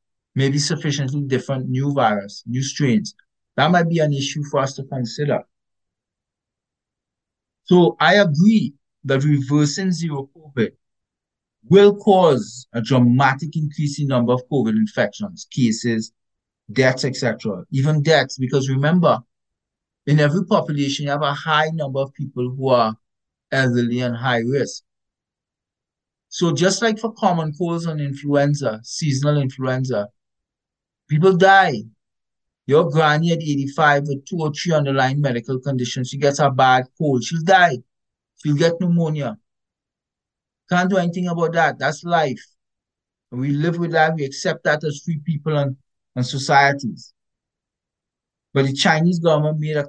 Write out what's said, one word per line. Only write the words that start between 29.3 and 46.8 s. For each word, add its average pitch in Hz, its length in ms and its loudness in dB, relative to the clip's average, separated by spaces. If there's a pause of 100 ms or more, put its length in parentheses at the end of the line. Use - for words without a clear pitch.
influenza, 131 720 -4 (1000)
people 180 280 4
die. 185 480 6 (840)
Your 156 220 4
granny 156 420 2
at 160 100 -4
eighty-five 143 640 0
with 135 200 -6
two 180 120 -8
or 151 140 -2
three 165 220 -2
underlying 139 480 0
medical 127 360 -2
conditions, 127 520 -6
she 139 80 -10
gets 139 200 0
a 143 120 2
bad 131 340 4 (140)
cold, 135 260 0
she'll 165 180 -4
die. 175 360 4 (640)
She'll 151 120 0
get 170 220 2
pneumonia. 156 600 -2 (1300)
Can't 180 200 2
do 196 80 2
anything 175 300 -2
about 170 260 -2
that. 147 240 0
That's 147 260 -4
life. 156 400 -2 (840)
We 131 220 -4
live 165 260 -2
with 170 140 -4
that. 160 240 2
We 147 100 -4
accept 151 380 -6
that 151 200 -2
as 147 180 -6
free 160 220 -6
people 156 320 -4
and, 139 200 -2 (380)
and 127 120 -4
societies. 139 880 0 (1400)